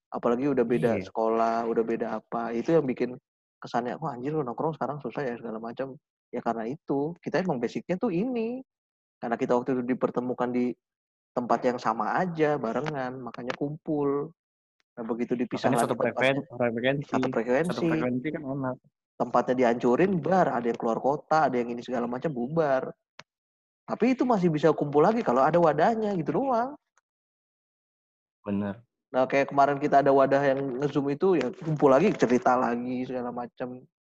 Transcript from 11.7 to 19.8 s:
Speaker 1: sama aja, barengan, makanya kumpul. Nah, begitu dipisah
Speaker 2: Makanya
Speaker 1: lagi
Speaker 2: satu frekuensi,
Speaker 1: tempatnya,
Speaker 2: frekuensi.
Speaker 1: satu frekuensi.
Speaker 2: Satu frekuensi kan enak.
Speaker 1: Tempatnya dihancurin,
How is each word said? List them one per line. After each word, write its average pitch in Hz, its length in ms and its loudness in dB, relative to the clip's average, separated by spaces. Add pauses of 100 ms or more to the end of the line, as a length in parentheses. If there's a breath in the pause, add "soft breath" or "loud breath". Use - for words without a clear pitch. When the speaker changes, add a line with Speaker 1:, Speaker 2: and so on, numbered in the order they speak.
Speaker 1:
sama 113 400 -2
aja, 156 400 2
barengan, 131 640 -4
makanya 123 320 -10
kumpul. 147 800 -4 (640)
Nah, 120 80 -10
begitu 117 300 -4
dipisah 120 340 -2
Speaker 2:
Makanya 127 100 2
Speaker 1:
lagi 117 80 2
Speaker 2:
satu 123 120 -2
frekuensi, 123 440 0
Speaker 1:
tempatnya, - 140 -14 (140)
Speaker 2:
frekuensi. 131 380 -2
Speaker 1:
satu 131 200 0
frekuensi. 131 420 0
Speaker 2:
Satu 151 140 -4
frekuensi 156 460 -2
kan 156 160 -8
enak. 131 300 -6 (440)
Speaker 1:
Tempatnya 123 380 0
dihancurin, 123 600 4